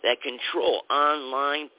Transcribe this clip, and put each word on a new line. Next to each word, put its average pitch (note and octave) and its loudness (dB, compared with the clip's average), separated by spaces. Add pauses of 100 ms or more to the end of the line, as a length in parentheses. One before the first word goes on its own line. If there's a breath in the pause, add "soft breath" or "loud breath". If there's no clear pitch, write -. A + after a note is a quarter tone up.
that A#2+ 2
control B2+ -2
online C#3+ 0 (100)